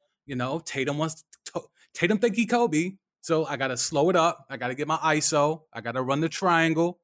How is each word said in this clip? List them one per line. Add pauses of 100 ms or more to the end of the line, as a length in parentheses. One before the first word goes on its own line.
(260)
you
know,
Tatum
wants (300)
to, (320)
Tatum
think
he
Kobe. (280)
So
I
gotta
slow
it
up.
I
gotta
get
my
iso. (100)
I
gotta
run
the
triangle.